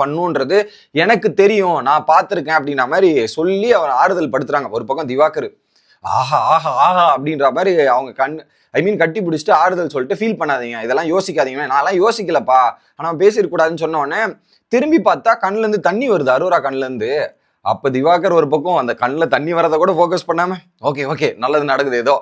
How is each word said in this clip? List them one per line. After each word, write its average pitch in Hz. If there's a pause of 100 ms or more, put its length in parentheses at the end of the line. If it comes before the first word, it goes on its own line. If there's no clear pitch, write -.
பண்ணுன்றது 156 (280)
எனக்கு 180
தெரியும், 190
நான் 147
பார்த்திருக்கேன்" 160
அப்படின்ற 139
மாதிரி 156
சொல்லி 196
அவர் 165
ஆறுதல் 160
படுத்துறாங்க. 135
ஒரு 117
பக்கம் 135
திவாகர், 139 (480)
"ஆஹா, 131
ஆஹா, 147
ஆஹா" 160
அப்படின்ற 139
மாதிரி 170
அவங்க 127
கண், 143 (260)
I 135
mean, 202
கட்டி 165
பிடிச்சிட்டு 170
ஆறுதல் 175
சொல்லிட்டு, 147
"ஃபீல் 214
பண்ணாதீங்க, 120
இதெல்லாம் 156
யோசிக்காதீங்க, 143
நான்லாம் 175
யோசிக்கலப்பா, 156 (340)
ஆனா 156
அவன் 160
பேசிருக்க 196
கூடாதுன்னு" 165
சொன்ன 160
உடனே 175 (340)
திரும்பி 302
பார்த்தா 185
கண்ணுல 196
இருந்து 214
தண்ணி 214
வருது 147
அரோரா 170
கண்ணுல 135
இருந்து. 127 (260)
அப்ப 107
திவாகர் 165
ஒரு 160
பக்கம் 151
அந்த 123
கண்ணுல 143
தண்ணி 160
வரதை 165
கூட 180
ஃபோக்கஸ் 170
பண்ணாம, 175 (300)
"ஓகே, 143 (100)
ஓகே, 131
நல்லது 143
நடக்குது 139
ஏதோ" 127